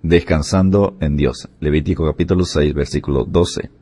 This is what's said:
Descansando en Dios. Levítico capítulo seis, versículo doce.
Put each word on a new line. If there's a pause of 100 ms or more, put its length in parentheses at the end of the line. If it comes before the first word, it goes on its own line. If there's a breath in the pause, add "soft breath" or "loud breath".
Descansando
en
Dios. (100)
Levítico
capítulo
seis,
versículo
doce. (100)